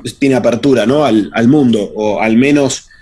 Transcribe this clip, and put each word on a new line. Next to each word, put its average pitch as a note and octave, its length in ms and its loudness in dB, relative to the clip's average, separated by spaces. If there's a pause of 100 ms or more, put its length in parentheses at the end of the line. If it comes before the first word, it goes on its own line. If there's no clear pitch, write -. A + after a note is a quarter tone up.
(180)
tiene C3+ 160 0
apertura, A#2+ 520 0
¿no? C#3+ 180 0
al, A2 280 0
al A2+ 160 0
mundo, B2 460 2
o G#2+ 260 -2
al A2 160 0
menos, C#3 520 0 (140)